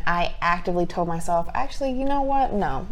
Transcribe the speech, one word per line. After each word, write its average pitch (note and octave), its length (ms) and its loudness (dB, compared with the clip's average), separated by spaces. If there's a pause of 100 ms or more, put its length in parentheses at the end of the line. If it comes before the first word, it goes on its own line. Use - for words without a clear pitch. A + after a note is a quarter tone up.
I F3 340 0
actively F3 440 0
told F3 220 -2
myself, E3+ 460 0
"Actually, - 380 -2
you B3+ 140 -2
know C#4 160 2
what? C4+ 320 2
No, F3 380 0